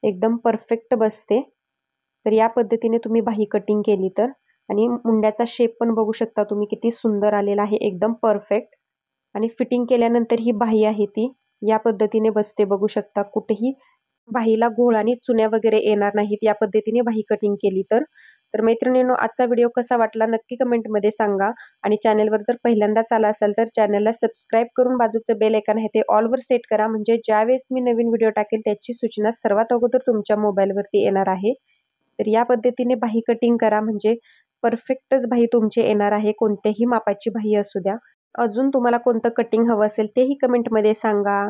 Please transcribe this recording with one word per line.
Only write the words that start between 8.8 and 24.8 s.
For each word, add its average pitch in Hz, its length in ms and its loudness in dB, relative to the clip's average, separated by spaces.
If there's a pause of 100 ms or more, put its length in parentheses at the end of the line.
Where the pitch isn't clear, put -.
आणि 214 120 -2 (120)
फिटिंग 247 260 -2
केल्यानंतर 233 560 2
ही 233 140 0
बाही 220 300 2
आहे 214 220 0
ती 220 240 -4 (300)
या 220 180 0
पद्धतीने 220 520 0
बसते 208 340 -2
बघू 196 240 -2
शकता. 202 340 -6
कुठेही 220 500 -4 (560)
बाहीला 220 400 0
घोळ 233 280 2
आणि 214 200 0
चुन्या 226 320 0
वगैरे 220 300 2
येणार 208 360 0
नाहीत 208 280 -2
या 214 120 2
पद्धतीने 220 480 0
बाही 220 260 -2
कटिंग 208 280 0
केली 196 240 -2 (100)
तर. 240 120 2 (500)
तर 214 80 -2
मैत्रिणींनो 254 540 2
आजचा 233 300 -2
व्हिडिओ 240 300 2
कसा 247 220 -2
वाटला 220 300 0
नक्की 226 280 -4
कमेंटमध्ये 220 560 0
सांगा. 202 380 -2 (340)
आणि 208 200 2
चॅनलवर 214 380 2
जर 240 220 -2
पहिल्यांदाच 220 500 2
आला 220 160 2
असाल 214 240 0
तर 226 120 0 (100)
चॅनलला 208 380 2
सबस्क्राईब 233 540 -2 (100)
करून 254 200 2